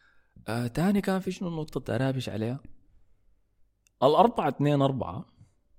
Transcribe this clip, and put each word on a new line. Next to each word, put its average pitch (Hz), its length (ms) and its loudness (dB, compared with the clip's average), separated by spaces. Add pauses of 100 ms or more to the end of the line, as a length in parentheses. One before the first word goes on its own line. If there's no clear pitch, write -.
(480)
آه، 120 180 -2
تاني 190 340 0
كان 190 200 -2
في 190 100 -6
شنو 180 180 -6
النقطة 156 320 -6
ترابش 131 480 -2
عليها؟ 110 320 -4 (1400)
الأربعة 165 460 4
اتنين 143 340 2
أربعة 131 440 -2 (520)